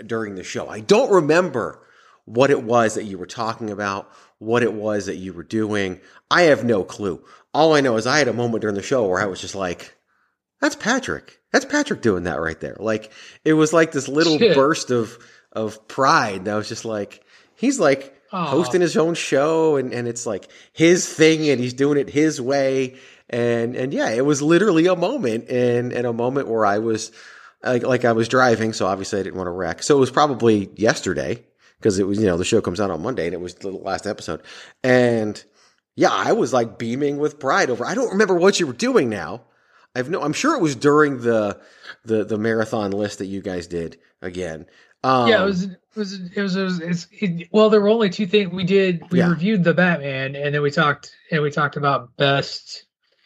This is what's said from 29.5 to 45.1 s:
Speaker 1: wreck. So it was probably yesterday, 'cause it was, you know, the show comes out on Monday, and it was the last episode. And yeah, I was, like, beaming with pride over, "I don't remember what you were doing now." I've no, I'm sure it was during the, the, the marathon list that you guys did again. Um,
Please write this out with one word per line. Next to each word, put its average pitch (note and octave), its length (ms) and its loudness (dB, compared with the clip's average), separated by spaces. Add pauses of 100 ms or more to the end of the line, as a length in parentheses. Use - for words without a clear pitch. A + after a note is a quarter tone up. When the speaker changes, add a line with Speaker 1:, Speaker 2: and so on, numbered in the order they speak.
Speaker 1:
wreck. E2+ 300 -6
So D3 140 4
it C#3 40 4
was B2 100 2
probably A#2 640 2
yesterday, F#2 680 -2 (380)
'cause G2 180 2
it G2 80 2
was, G2+ 120 -2
you A2 80 2
know, F2 100 2
the F2+ 80 0
show A2 160 4
comes F2+ 200 -4
out G2 100 -2
on E2 100 -6
Monday, G#2 240 -4
and E2+ 80 -4
it E2+ 80 -8
was F2 140 -10
the - 160 -10
last F#2 360 -6
episode. G2+ 360 -8 (400)
And A#2+ 600 2 (540)
yeah, D#3 140 4
I G#2 220 0
was, F3 200 0
like, A#2 260 -2
beaming C#3 380 -4
with D3 220 -4
pride D3 320 0
over, A#2 160 -4
"I D#3 80 -6
don't A#3+ 160 -2
remember F#3+ 240 2
what F#3 260 4
you E3 60 0
were B2+ 80 -6
doing A3 340 2
now." G2+ 340 -8 (520)
I've B2+ 160 -6
no, F3+ 120 -4
I'm D3 100 -2
sure D#4+ 240 0
it B3 40 -4
was D3+ 140 0
during C#3+ 460 2
the, A2 380 0 (460)
the, A2 200 0
the G#2+ 120 -4
marathon A2 540 -2
list G2+ 300 -4
that G2 60 -6
you G2 140 -8
guys F2+ 280 -8
did E2 280 -8 (240)
again. F2 460 -10 (360)
Um, C3 260 4